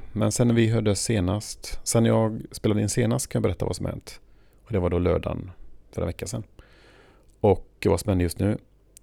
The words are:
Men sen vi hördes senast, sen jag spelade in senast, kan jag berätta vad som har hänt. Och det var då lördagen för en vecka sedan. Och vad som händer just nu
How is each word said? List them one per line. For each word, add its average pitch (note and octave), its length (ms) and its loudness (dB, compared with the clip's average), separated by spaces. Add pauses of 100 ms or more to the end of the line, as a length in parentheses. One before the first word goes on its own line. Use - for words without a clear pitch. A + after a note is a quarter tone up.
(120)
Men G#2+ 200 0
sen A#2+ 220 2
vi A#2 140 4
hördes G#2+ 340 2
senast, G2+ 840 -2
sen A#2 200 2
jag A2+ 380 2 (100)
spelade G#2+ 300 0
in G#2 60 0
senast, A#2 400 0
kan - 100 -4
jag A2+ 40 0
berätta G2 240 -2
vad - 100 -4
som - 100 -6
har E2+ 60 -4
hänt. - 280 -14 (440)
Och - 80 -10
det G2+ 60 0
var F2+ 120 2
då F2 80 2
lördagen E2 520 0 (420)
för - 100 -6
en F2 40 -2
vecka - 200 -8
sedan. A#2 160 -8 (1000)
Och - 460 2
vad F2+ 140 4
som - 80 -4
händer F#2 140 2
just E2+ 160 -2
nu G2+ 140 2 (500)